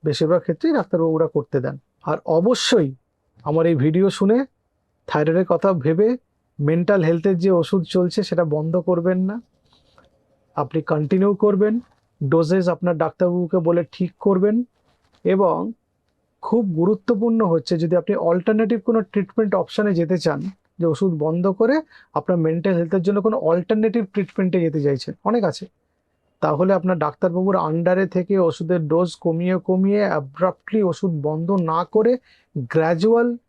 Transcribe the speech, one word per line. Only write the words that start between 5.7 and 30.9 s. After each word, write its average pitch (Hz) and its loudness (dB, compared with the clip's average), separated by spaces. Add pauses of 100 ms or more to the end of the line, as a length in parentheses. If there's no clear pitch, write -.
ভেবে 165 2 (500)
মেন্টাল 170 2
হেলথের 170 2
যে 196 4 (100)
ওষুধ 185 0 (120)
চলছে 180 0
সেটা 175 0 (100)
বন্ধ 156 -2 (140)
করবেন 180 0 (100)
না, 208 -6 (1200)
আপনি 147 -4 (120)
কন্টিনিউ 185 0 (120)
করবেন। 208 2 (460)
ডোজেস 165 2
আপনার 175 -2
ডাক্তারবাবুকে 175 -2 (100)
বলে 175 2 (140)
ঠিক 180 -4 (140)
করবেন। 202 2 (680)
এবং 185 2 (880)
খুব 226 0 (140)
গুরুত্বপূর্ণ 214 0 (120)
হচ্ছে, 165 -2
যদি 170 0
আপনি 196 -4 (160)
অল্টারনেটিভ 214 0 (100)
কোনো 226 2 (120)
ট্রিটমেন্ট 202 -2 (100)
অপশানে 208 -2
যেতে 170 0
চান, 143 -2 (400)
যে 170 0
ওষুধ 185 0 (120)
বন্ধ 165 -2 (160)
করে 240 4 (420)
আপনার 175 0
মেন্টাল 165 0
হেলথের 170 0
জন্য 202 0
কোনো 220 0 (140)
অল্টারনেটিভ 214 0 (120)
ট্রিটমেন্টে 185 -2
যেতে 156 -2
চাইছেন, 139 -2 (160)
অনেক 233 0
আছে, - -10 (800)
তাহলে 156 2
আপনার 180 0
ডাক্তারবাবুর 185 -2 (120)
আন্ডারে 180 0 (100)
থেকে 180 -2 (140)
ওষুধের 165 -2 (100)
ডোজ 170 2 (140)
কমিয়ে 175 0 (120)
কমিয়ে 196 2
অ্যাব্রাপ্টলি 170 -2 (100)